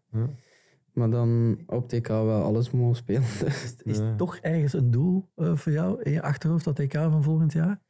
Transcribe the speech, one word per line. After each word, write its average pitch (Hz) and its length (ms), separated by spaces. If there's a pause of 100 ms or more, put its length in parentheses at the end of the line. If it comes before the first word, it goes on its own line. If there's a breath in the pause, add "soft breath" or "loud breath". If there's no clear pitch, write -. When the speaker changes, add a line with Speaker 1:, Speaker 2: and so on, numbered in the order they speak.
(120)
Speaker 1:
Ja. 113 180 (640 loud breath)
Speaker 2:
Maar 117 160
dan 117 480 (100)
op 120 240
het 120 100
T - 20
K - 40
wel 110 360
alles 117 280
mogen 120 240
spelen. 117 260
<laughs> 107 220
Dus 139 200
Speaker 3:
Is, 120 200
is 107 140
Speaker 1:
Ja. 110 180
Speaker 3:
toch 175 220
ergens 160 360
een 127 180
doel, 180 440
eh, 165 200
voor 156 160
jou 180 320
in 143 80
je 156 100
achterhoofd, 156 440
dat 147 100
T 143 120
K 135 60
van 156 300
volgend 156 300
jaar? 170 360